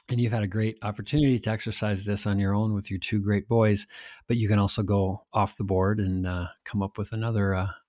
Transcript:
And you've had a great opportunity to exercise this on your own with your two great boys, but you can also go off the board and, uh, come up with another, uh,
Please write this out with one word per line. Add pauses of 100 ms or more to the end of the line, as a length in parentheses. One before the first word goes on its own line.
And
you've
had
a
great
opportunity
to
exercise
this
on
your
own
with
your
two
great
boys, (400)
but
you
can
also
go
off
the
board
and,
uh, (180)
come
up
with
another,
uh, (200)